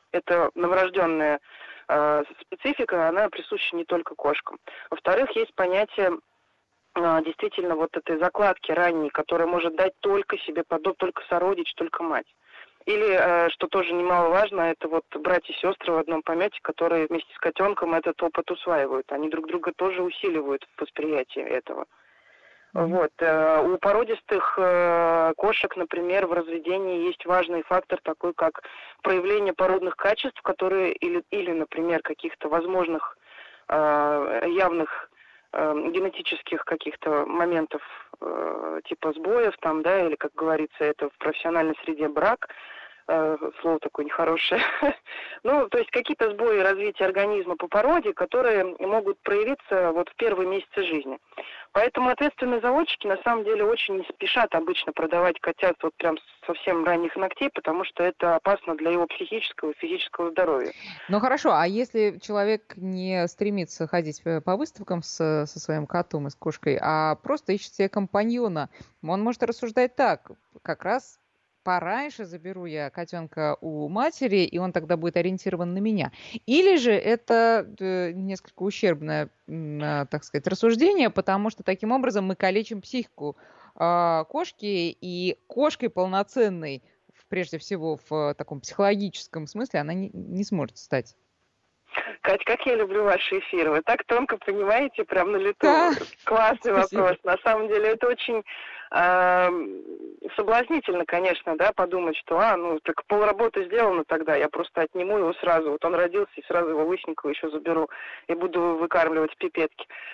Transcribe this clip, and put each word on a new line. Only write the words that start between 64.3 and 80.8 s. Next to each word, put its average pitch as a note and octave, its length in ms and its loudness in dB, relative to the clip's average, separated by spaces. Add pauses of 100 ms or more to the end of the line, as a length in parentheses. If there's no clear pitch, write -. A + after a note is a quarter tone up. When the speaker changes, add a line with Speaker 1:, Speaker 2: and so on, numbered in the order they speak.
Speaker 2:
по F#3 140 0
выставкам G#3 480 -6
с-, D#3 420 -2
со D3+ 140 -12
своим D#3 260 -4
котом D#3+ 420 -4
и - 20 -8
с - 60 -12
кошкой, - 460 -2
а D#3 340 2
просто - 380 -4
ищет - 200 -6
себе G3 160 0
компаньона, G3+ 800 -2 (320)
он F3 200 -2
может A#3 220 -2
рассуждать A#3+ 540 0
так: A3 340 0 (300)
«Как - 220 -6
раз A#3+ 360 -4 (440)
пораньше F#3+ 640 -2
заберу F3+ 400 -12
я D3+ 240 -6
котенка D#3+ 720 -4
у D3+ 280 -6
матери, A#3 560 0
и - 140 -4
он F3+ 120 -2
тогда E3 240 0
будет E3+ 220 -2
ориентирован F3 560 -2
на F#3+ 60 -4
меня». G#3 320 0 (340)
Или F4+ 320 6
же A#3+ 160 4
это, A3+ 720 4 (120)
э, F#3 340 -2
несколько F#3+ 500 -8
ущербное, D#3 640 0 (180)
м, D3+ 360 -8
а, D3 220 0
так D3+ 180 -6
сказать, - 240 -4
рассуждение, A#3+ 640 4